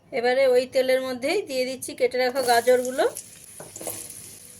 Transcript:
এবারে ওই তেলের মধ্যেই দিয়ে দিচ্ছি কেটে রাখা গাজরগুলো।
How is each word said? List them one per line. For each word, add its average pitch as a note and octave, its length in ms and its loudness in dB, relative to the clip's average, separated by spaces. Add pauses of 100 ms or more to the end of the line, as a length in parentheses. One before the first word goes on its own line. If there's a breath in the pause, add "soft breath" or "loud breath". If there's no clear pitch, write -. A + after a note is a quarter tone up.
(100)
এবারে B3+ 360 2
ওই B3+ 160 4 (100)
তেলের C4 280 2
মধ্যেই C4 380 -2 (100)
দিয়ে B3+ 160 -2
দিচ্ছি C4 340 -10
কেটে B3 180 0
রাখা B3+ 240 0 (100)
গাজরগুলো। B3 520 4 (1600)